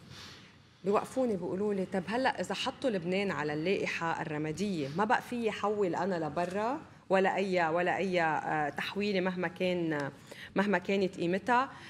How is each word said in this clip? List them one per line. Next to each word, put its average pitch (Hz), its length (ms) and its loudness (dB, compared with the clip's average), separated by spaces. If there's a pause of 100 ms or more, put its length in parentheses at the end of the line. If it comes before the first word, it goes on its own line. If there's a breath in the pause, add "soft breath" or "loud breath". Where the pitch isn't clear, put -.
(840 loud breath)
بيوقفوني 214 520 2
بيقولوا 190 380 -2
لي: 190 180 0
"طب 190 140 0
هلأ 226 340 0
إذا 185 140 -4
حطوا 262 360 -2
لبنان 190 400 0
على 151 240 -2
اللائحة 165 680 0
الرمادية 156 720 -2
ما 202 80 2
بقى 220 180 2
في 233 280 -2
حول 202 440 0
أنا 170 320 0
لبرا 180 540 -2 (280 loud breath)
ولا 190 280 4
أي، 180 320 2
ولا 170 280 2
أي، 175 260 2
آه، 156 460 0
تحويلة 196 520 -2
مهما 180 280 0
كان، 165 640 0 (460 loud breath)
مهما 196 220 4
كانت 190 380 0
قيمتها؟ 196 540 2 (200 loud breath)